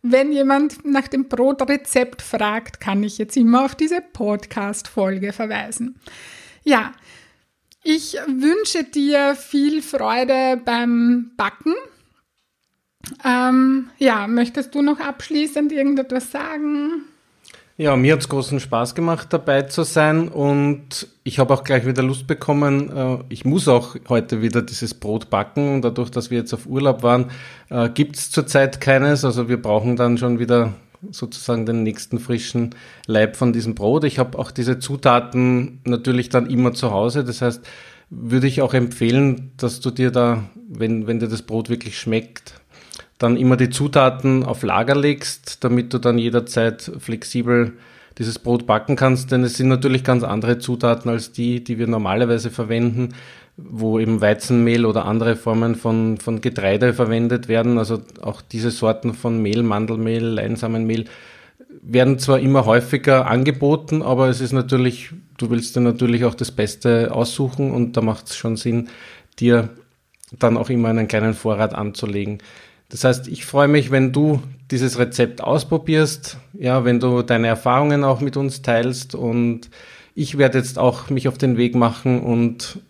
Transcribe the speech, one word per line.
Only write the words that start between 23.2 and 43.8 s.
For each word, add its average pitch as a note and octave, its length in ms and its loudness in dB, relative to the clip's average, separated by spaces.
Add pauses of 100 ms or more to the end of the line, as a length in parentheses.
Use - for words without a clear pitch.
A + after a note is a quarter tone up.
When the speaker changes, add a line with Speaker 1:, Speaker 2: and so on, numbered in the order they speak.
Speaker 2:
ich - 160 -14
muss D3+ 240 2
auch A#2+ 300 4 (100)
heute A#2 340 0
wieder A2+ 200 0
dieses - 320 -8
Brot G#2 360 -6
backen C#3 440 0
und C3+ 80 0
dadurch, A#2+ 280 -2
dass A#2+ 220 -6
wir B2 60 -2
jetzt A#2 160 -4
auf A2+ 140 -10
Urlaub C3+ 360 0
waren, B2 280 2 (380)
äh, A#2+ 200 0
gibt's - 420 -2
zurzeit C3+ 480 0
keines. C#3 460 2
Also A#2+ 240 -2
wir A#2+ 120 0
brauchen A2+ 360 0
dann A#2+ 200 2
schon A#2+ 220 0
wieder A#2 340 2 (380)
sozusagen A#2 540 -6
den A#2 180 -2
nächsten A2 360 -6
frischen A#2+ 560 -4 (320)
Leib A2 280 2
von A#2+ 180 2
diesem A2+ 220 -4
Brot. A#2 280 2
Ich C3+ 160 -2
hab C3 160 -2
auch C3 160 -8
diese B2+ 280 -2
Zutaten B2+ 1080 0
natürlich B2 440 0
dann B2 200 0
immer B2 240 2
zu A#2+ 180 -2
Hause. A#2 320 0
Das A#2+ 180 -6
heißt, A#2+ 200 -2 (480)
würde B2 380 0
ich C3+ 140 0
auch C3 120 0
empfehlen, B2 840 0
dass A#2+ 220 -4
du B2+ 100 -4
dir B2 220 0
da, A#2+ 320 0 (260)
wenn, A2+ 380 -2
wenn A#2 120 -2
dir A#2 80 -2
das A2 140 -6
Brot A2 280 -6
wirklich A#2+ 300 -6
schmeckt, - 600 -6 (560)
dann A#2+ 200 2
immer B2+ 200 4
die B2 120 2
Zutaten C3 760 2